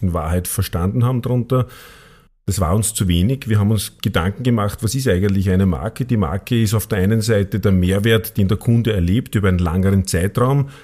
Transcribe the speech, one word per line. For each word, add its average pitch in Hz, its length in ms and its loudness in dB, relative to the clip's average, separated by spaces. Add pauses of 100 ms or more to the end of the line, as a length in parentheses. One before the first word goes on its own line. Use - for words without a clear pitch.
in 92 120 0
Wahrheit 85 340 -2
verstanden 95 580 -2
haben 123 180 0
darunter. 123 440 -2 (800)
Das 95 140 -2
war 85 160 0
uns 107 180 -2
zu 98 140 -2
wenig. 92 420 0
Wir 104 120 2
haben 101 100 2
uns - 320 -4
Gedanken 98 400 -2
gemacht, 120 400 0
was 113 140 -4
ist 131 100 -4
eigentlich 98 420 0
eine 95 160 2
Marke? 90 400 -2
Die 120 120 0
Marke 95 440 -2
ist 107 140 0
auf 107 140 -2
der 104 100 -2
einen 107 220 2
Seite 104 400 0
der 104 100 2
Mehrwert, 101 640 2
den 98 120 2
der 104 80 2
Kunde 117 360 2
erlebt 95 440 0
über 98 120 2
einen 90 120 2
langeren 92 480 2
Zeitraum, 127 600 0 (140)